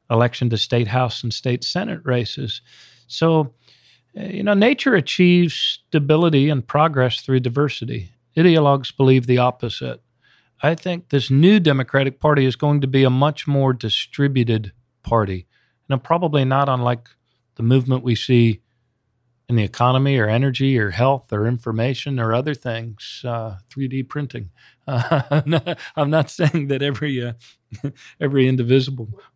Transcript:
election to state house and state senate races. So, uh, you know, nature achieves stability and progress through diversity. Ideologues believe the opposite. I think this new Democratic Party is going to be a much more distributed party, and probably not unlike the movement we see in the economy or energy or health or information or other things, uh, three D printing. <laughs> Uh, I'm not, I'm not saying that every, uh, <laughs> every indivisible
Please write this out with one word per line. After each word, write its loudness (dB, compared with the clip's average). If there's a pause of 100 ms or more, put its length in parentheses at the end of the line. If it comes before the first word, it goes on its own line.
election 0
to 0
state -2
house -4
and -6
state -4
senate -6
races. -4 (460)
So, 0 (640)
uh, -10
you -6
know, 2
nature 2
achieves 2
stability 0
and -4
progress 0
through 0
diversity. -4 (260)
Ideologues 4
believe 4
the 2
opposite. -4 (600)
I 0
think -8
this 0
new 6
Democratic 0
Party 2
is 0
going 0
to -2
be 2
a 4
much 0
more 0
distributed -2 (320)
party, -2 (420)
and -2
probably 0
not 0
unlike -2 (460)
the -6
movement 2
we 0
see 2 (840)
in -2
the 2
economy 0
or 0
energy 0
or -2
health -2
or 0
information -4
or -2
other -2
things, -12
uh, -8 (120)
three -8
D -8
printing. -12
<laughs> -20 (320)
Uh, -2
I'm 0
not, -2 (160)
I'm 0
not 0
saying -2
that -4
every, -4
uh, -8 (500)
<laughs> -14
every 2
indivisible 0 (280)